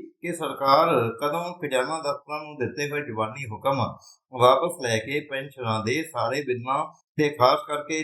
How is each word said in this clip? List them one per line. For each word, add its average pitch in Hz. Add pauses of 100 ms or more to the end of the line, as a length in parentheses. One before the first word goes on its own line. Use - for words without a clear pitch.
(200)
ਕਿ 170
ਸਰਕਾਰ 147 (300)
ਕਦੋਂ 156 (200)
ਖਜ਼ਾਨਾ 135
ਦਫ਼ਤਰਾਂ 147
ਨੂੰ 151
ਦਿੱਤੇ 143
ਹੋਏ 147
ਜ਼ਬਾਨੀ 113
ਹੁਕਮ 131 (500)
ਵਾਪਸ 131
ਲੈ 117
ਕੇ 135 (100)
ਪੈਨਸ਼ਨਾਂ 135
ਦੇ 135
ਸਾਰੇ 123
ਬਿੱਲਾਂ 127 (340)
ਤੇ 151
ਖਾਸ 143
ਕਰਕੇ 156